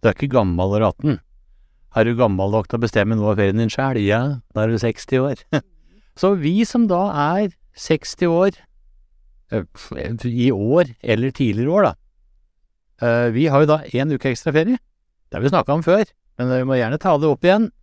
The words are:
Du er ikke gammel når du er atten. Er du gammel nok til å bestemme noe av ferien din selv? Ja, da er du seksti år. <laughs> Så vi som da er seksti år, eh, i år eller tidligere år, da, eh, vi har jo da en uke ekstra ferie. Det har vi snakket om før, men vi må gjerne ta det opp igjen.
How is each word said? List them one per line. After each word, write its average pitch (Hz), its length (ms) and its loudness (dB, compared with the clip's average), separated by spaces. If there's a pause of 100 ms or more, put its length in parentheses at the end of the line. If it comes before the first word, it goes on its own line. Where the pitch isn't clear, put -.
Du 113 80 2
er 101 60 0
ikke 143 180 -6
gammel 95 380 0
når 101 100 0
du 110 60 2
er - 20 4
atten. 127 300 -4 (760)
Er 113 140 2
du 120 80 -2
gammel 101 380 0
nok 107 140 0
til 120 100 -6
å 113 80 -2
bestemme 107 320 0
noe 104 160 0
av - 20 -4
ferien 98 240 0
din 113 80 0
selv? 131 320 -2
Ja, 117 380 0 (160)
da 107 100 -2
er 110 80 0
du 113 80 -2
seksti 117 400 -4
år. 135 220 -4 (100)
<laughs> 147 80 0 (560)
Så 185 140 2 (100)
vi 175 240 2
som 233 240 0
da 180 140 0 (340)
er 202 140 -2 (260)
seksti - 480 -4
år, 175 320 2 (960)
eh, 104 120 -2 (600)
i 120 260 0
år 123 440 0 (100)
eller 120 320 0
tidligere 117 400 -2
år, 208 140 4
da, - 1160 -14
eh, 120 300 2
vi 139 100 2
har 139 140 4
jo 156 60 4
da 151 160 2 (100)
en 135 240 -2
uke 131 160 -2
ekstra 147 240 -4
ferie. 208 220 2 (500)
Det - 80 -12
har 107 80 -4
vi 139 80 2
snakket 147 240 2
om 165 80 -2
før, 196 200 4 (340)
men 123 100 -2
vi 127 160 0
må 131 160 0
gjerne 120 180 -2
ta 185 200 0
det 156 100 2
opp 147 160 0
igjen. 202 240 2 (140)